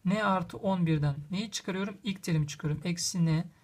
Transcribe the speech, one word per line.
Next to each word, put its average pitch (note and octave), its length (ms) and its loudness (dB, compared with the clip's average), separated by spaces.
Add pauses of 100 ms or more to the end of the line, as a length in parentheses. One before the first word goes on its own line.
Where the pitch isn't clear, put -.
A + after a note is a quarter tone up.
N G#3 180 2
artı F#3 340 0
on F#3 280 2
birden D3 300 2 (160)
neyi G3+ 200 -2
çıkarıyorum? G3 520 -4
İlk G3 200 -4
terimi D3+ 240 2
çıkarıyorum. D3+ 400 -4
Eksi F3 380 0
N D#3+ 200 2 (180)